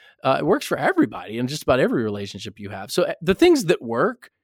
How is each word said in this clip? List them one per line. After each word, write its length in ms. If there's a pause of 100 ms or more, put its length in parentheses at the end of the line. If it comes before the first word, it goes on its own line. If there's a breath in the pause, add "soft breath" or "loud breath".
(240 soft breath)
Uh, 140
it 80
works 200
for 120
everybody 600
in 80
just 160
about 180
every 220
relationship 560
you 120
have. 200
So, 140
uh, 160
the 140
things 320
that 160
work 480 (140)